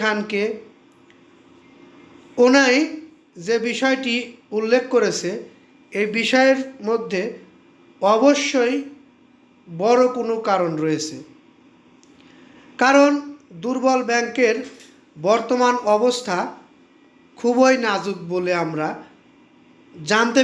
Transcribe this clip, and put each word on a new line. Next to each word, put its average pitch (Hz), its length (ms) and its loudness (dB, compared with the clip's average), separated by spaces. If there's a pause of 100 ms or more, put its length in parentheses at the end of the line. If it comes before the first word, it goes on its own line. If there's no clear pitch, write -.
খানকে? 208 420 -2 (2000)
ওনাই 262 300 6 (720)
যে 226 100 -2 (140)
বিষয়টি 262 460 -2 (420)
উল্লেখ 226 260 0 (120)
করেছে, 190 340 0 (680)
এই 214 80 0 (100)
বিষয়ের 262 420 2 (280)
মধ্যে 202 340 -4 (920)
অবশ্যই 269 600 2 (920)
বড় 208 340 2 (160)
কোনো 226 180 -4 (140)
কারণ 180 220 0 (120)
রয়েছে। 151 320 -4 (1700)
কারণ 277 280 6 (520)
দুর্বল 254 460 0
ব্যাংকের 233 460 0 (720)
বর্তমান 247 480 2 (200)
অবস্থা 214 420 0 (1040)
খুবই 254 360 4 (100)
নাজুক 196 320 -4 (160)
বলে 180 200 -2 (100)
আমরা 156 240 -4 (1080)
জানতে 262 480 0